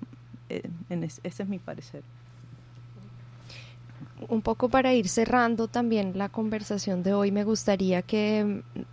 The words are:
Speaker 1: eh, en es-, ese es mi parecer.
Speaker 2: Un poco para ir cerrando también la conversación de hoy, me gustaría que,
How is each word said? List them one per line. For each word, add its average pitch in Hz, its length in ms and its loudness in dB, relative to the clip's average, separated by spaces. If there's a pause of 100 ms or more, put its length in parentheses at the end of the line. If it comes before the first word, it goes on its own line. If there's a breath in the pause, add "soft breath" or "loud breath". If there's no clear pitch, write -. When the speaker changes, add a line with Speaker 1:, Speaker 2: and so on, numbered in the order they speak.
(480)
Speaker 1:
eh, - 200 -8 (220)
en 170 140 -2
es-, - 180 -10
ese 185 220 -8
es 190 40 -6
mi 190 100 -6
parecer. 147 440 -12 (2250 loud breath)
Speaker 2:
Un 226 140 0
poco 226 260 0
para 254 260 4
ir 208 140 4
cerrando 233 600 4
también 220 480 0
la 196 120 -2
conversación 208 720 -2
de 196 120 4
hoy, 202 180 4
me 208 120 2
gustaría 190 580 2
que, 208 600 2 (300)